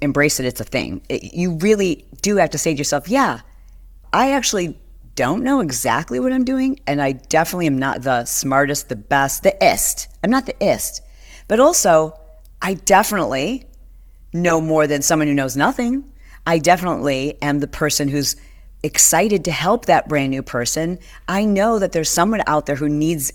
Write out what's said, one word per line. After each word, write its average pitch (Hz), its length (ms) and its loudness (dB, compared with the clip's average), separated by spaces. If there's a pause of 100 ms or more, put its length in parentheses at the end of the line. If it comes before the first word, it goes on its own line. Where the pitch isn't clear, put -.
embrace 147 360 0
that 131 100 -4
it's 123 120 -6
a 110 40 -6
thing. 92 440 -6
It, - 280 -8
you 175 220 -2
really 196 500 0 (160)
do 202 140 2
have 165 120 4
to 151 80 -8
say 160 140 -2
to 143 80 -2
yourself, 143 280 -2
"Yeah, 214 340 0 (680)
I 254 200 2
actually 202 480 -2 (340)
don't 131 300 -2
know 269 160 2
exactly 139 600 -2
what 254 140 0
I'm 254 120 0
doing, 262 420 -2
and 143 120 0
I 139 120 0
definitely 165 560 -2
am 135 100 0
not 131 240 -2
the 123 240 0
smartest, 139 640 -2
the 127 60 -6
best, 139 480 0
the - 100 4 (100)
ist. - 440 0 (160)
I'm 202 80 0
not 262 160 0
the - 80 -8 (100)
ist. - 360 -2 (460)
But 220 120 2
also, 175 580 4 (420)
I 190 140 -4
definitely 185 920 0 (680)
know 170 260 2
more 160 280 2
than 143 160 -2
someone 156 240 2
who 143 80 2
knows 135 200 -2
nothing. 233 500 0 (420)
I 170 100 2
definitely 147 840 0
am 143 180 0
the 139 80 -4
person 147 400 -2
who's 143 280 -2 (460)
excited 175 640 2
to 170 80 -4
help 185 340 0
that 165 220 2
brand 135 240 -2
new 135 100 -4
person. 156 560 -4 (300)
I 196 160 -2
know 214 340 2
that 185 140 0
there's 160 180 -2
someone 202 380 0
out 151 180 0
there 143 120 -2
who 147 120 -2
needs 151 460 0